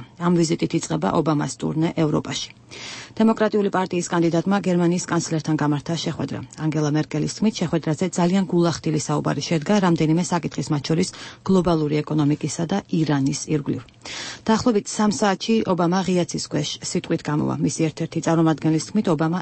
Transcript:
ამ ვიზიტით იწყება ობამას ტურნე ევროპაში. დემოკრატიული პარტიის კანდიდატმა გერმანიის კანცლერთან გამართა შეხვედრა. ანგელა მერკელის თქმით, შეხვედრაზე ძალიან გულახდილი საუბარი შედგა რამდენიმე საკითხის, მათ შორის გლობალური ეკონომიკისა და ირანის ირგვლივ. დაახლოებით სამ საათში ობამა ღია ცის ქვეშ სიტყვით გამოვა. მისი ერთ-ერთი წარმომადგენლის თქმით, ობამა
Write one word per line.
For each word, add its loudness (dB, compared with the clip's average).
ამ 4
ვიზიტით 2
იწყება -2
ობამას 0
ტურნე -2
ევროპაში. -2
დემოკრატიული 2
პარტიის -2
კანდიდატმა 2
გერმანიის 2
კანცლერთან 0
გამართა -2
შეხვედრა. -6
ანგელა 0
მერკელის -2
თქმით, 0
შეხვედრაზე -2
ძალიან 4
გულახდილი 2
საუბარი -2
შედგა 0
რამდენიმე 4
საკითხის, -2
მათ 0
შორის 0
გლობალური 2
ეკონომიკისა 0
და 0
ირანის 2
ირგვლივ. -2
დაახლოებით 2
სამ 2
საათში 0
ობამა 2
ღია 2
ცის -6
ქვეშ -2
სიტყვით -2
გამოვა. 0
მისი 0
ერთ-ერთი -6
წარმომადგენლის 2
თქმით, 0
ობამა 0